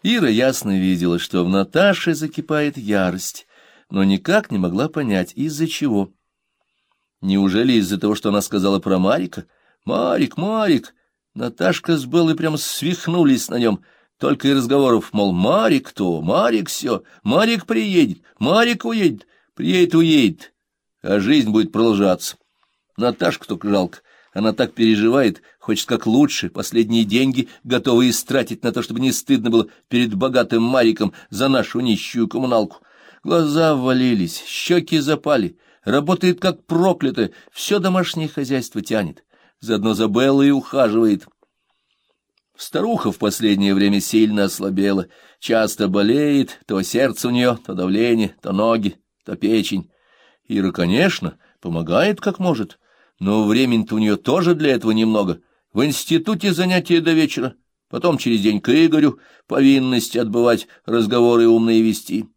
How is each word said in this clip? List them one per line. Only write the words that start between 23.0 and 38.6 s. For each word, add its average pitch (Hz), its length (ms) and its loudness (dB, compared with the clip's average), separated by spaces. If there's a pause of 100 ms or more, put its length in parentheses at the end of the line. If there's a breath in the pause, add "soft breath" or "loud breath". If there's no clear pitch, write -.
только 104 240 -6
жалко. 95 300 -2 (340 soft breath)
Она 107 180 -2
так 117 220 -4
переживает, 113 680 2 (180 soft breath)
хочет - 280 -4
как 120 200 -4
лучше, 127 420 2
последние 113 540 0
деньги 123 460 0 (140 loud breath)
готова 123 460 2
истратить 120 540 -4
на 120 80 -2
то, 123 100 -6
чтобы 117 180 -8
не 131 120 0
стыдно 117 400 -2
было 113 160 2 (220 soft breath)
перед 120 260 0
богатым 120 480 0
Мариком 117 500 0 (160 loud breath)
за 131 200 -2
нашу 123 320 -2
нищую 113 460 -2
коммуналку. 117 540 -2 (420 soft breath)
Глаза 160 520 2
ввалились, 127 720 0
щеки 165 540 -2
запали, 135 580 -2 (260 soft breath)
работает 175 560 0
как - 260 -4
проклятая, 165 680 0 (200 soft breath)
все - 280 -4
домашнее 180 480 -2
хозяйство 131 540 -6